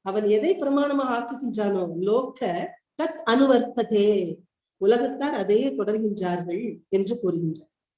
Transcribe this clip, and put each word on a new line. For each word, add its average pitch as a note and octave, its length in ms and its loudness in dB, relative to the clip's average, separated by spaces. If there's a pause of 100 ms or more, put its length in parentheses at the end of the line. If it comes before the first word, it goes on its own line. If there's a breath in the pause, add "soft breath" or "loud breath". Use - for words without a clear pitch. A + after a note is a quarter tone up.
அவன் G3+ 240 -2
எதை G#3+ 360 2
பிரமாணமாக C#4 520 0
ஆக்குகின்றானோ, G#3 880 -4
லோக G#3 680 -2 (320)
தத் - 280 -6
அனுவர்த்ததே, A3 1040 2 (400)
உலகத்தார் B3 580 2
அதையே G#3+ 360 2
தொடர்கின்றார்கள் G3+ 1080 -4 (100)
என்று G3 340 0
கூறுகின்றார். E3+ 520 -4 (240)